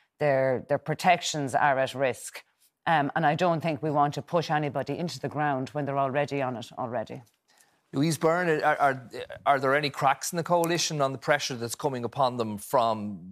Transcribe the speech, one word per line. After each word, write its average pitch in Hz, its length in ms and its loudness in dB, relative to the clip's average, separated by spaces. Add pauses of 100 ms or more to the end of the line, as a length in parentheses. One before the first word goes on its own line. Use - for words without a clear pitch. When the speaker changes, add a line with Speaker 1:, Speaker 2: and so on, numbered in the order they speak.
(200)
Speaker 1:
their, 135 500 2
their 143 80 2
protections 156 800 0
are 143 240 4
at 131 160 0
risk. - 480 -4 (420)
Um, 147 300 2
and 165 100 0
I 147 80 4
don't 165 280 2
think 156 200 -2
we 156 80 -2
want 143 260 2
to 143 60 -4
push 165 300 -2
anybody 143 460 -2
into 170 220 -6
the 143 100 -6
ground 139 400 -2
when 147 160 -4
they're 139 120 -4
already 139 440 0
on 127 160 -4
it 110 200 -12
already. 120 460 -6 (720)
Speaker 2:
Louise 147 240 0
Byrne, 165 460 2
are, 151 140 4
are, 131 320 2 (360)
are 139 140 4
there 135 160 4
any 147 160 0
cracks - 420 0
in 175 40 -2
the 165 60 -2
coalition 165 560 0
on 135 120 2
the 131 80 -8
pressure 143 340 0
that's 117 220 -6
coming 131 280 -4
upon 123 340 0
them 110 200 -4
from 107 640 0 (120)